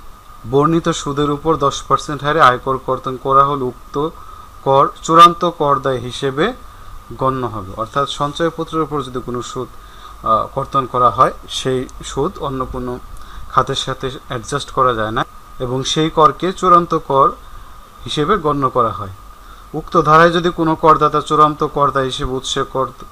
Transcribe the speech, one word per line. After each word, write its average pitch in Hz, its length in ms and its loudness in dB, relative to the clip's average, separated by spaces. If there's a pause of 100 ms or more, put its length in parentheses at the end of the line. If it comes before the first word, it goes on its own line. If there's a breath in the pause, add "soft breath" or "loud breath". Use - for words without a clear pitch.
(500)
বর্ণিত 160 380 4
সুদের 147 420 -2
উপর 147 260 0
দশ 135 260 0
পার্সেন্ট 139 420 -2
হারে 151 160 0
আয়কর 127 380 2
কর্তন 131 440 -4
করা 135 220 6
হলে 139 200 0
উক্ত 143 440 -6 (560 loud breath)
কর 139 240 4 (140)
চূড়ান্ত 170 480 6
কর 143 280 2
দায় 131 200 -2
হিসেবে 135 540 -2 (600 loud breath)
গণ্য 131 340 -2
হবে। 104 300 -8
অর্থাৎ 131 320 -2
সঞ্চয়পত্রের 160 760 -4
উপর 143 200 -4
যদি 127 240 -8
কোনো 120 160 -6
সুদ, 123 260 -10 (580 loud breath)
আহ, 110 280 2
কর্তন 135 320 -2
করা 123 240 2
হয়, 143 220 2 (160)
সেই 131 400 -4 (160)
সুদ 156 340 -4
অন্য 131 340 -6
কোনো 123 260 -6 (520 loud breath)
খাতের 131 240 0
সাথে 131 360 -6 (180)
adjust 131 420 -6
করা 127 240 2
যায় 110 160 -2
না 117 140 -2 (340)
এবং 127 260 -4
সেই 156 260 -2
করকে 156 420 2
চূড়ান্ত 175 420 2
কর 147 380 2 (720 loud breath)
হিসেবে 151 320 -2
গণ্য 143 340 0
করা 113 200 2
হয়। 98 200 -8 (640 loud breath)
উক্ত 156 280 0
ধারায় 160 280 8
যদি 175 200 0
কোনো 160 240 0
করদাতা 151 460 4
চূড়ান্ত 151 440 2
কর 143 260 0
দায় 135 140 0
হিসেবে 131 280 -4
উৎসে 131 400 -4
কর-, - 400 -4